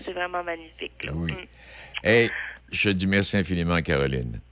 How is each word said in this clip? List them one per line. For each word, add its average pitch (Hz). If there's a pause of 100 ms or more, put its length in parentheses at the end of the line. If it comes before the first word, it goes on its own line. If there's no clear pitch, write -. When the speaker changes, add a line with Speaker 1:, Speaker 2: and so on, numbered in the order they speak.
Speaker 1:
c'est 190
vraiment 180
magnifique, 170 (120)
là. -
Speaker 2:
Oui. 165
Speaker 1:
Mm. - (720)
Speaker 2:
Hey, 117 (400)
je -
dis 95
merci 98
infiniment, 85
Caroline. 65 (120)